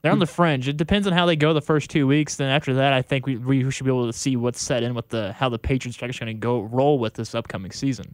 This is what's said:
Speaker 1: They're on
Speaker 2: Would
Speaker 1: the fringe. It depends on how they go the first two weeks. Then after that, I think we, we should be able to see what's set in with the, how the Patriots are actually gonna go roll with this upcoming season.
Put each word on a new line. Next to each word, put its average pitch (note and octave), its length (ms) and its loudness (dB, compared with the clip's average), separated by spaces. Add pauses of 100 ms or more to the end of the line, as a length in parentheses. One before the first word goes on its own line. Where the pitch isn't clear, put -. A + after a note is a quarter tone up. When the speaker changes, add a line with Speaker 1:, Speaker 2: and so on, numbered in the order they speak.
Speaker 1:
They're D#3 100 2
on - 80 4
Speaker 2:
Would E3+ 80 2
Speaker 1:
the - 60 -8
fringe. D3 340 2
It C#3+ 80 -2
depends G3 320 0
on F#3 60 2
how F3 120 4
they E3+ 120 4
go D3+ 160 4
the D3 80 2
first D3+ 280 0
two D3 160 2
weeks. D3 300 2
Then C#3 140 -2
after C3+ 240 0
that, C3+ 180 4
I C3 100 2
think C3 240 -2
we, C3 120 -2
we C3 340 0
should C3 140 -6
be C3 40 2
able B2+ 180 2
to A2+ 40 -2
see C3 240 -2
what's A#2+ 260 -2
set B2+ 220 -2
in B2 120 -2
with A#2 120 -6
the, A2 240 -4
how C3+ 160 -2
the A#2+ 120 -2
Patriots B2 420 -4
are B2 40 -8
actually A#2+ 200 -8
gonna A2 140 -8
go A#2+ 240 0
roll C3 360 2
with A2 140 -2
this - 200 -8
upcoming F#2+ 380 -8
season. C3 420 -4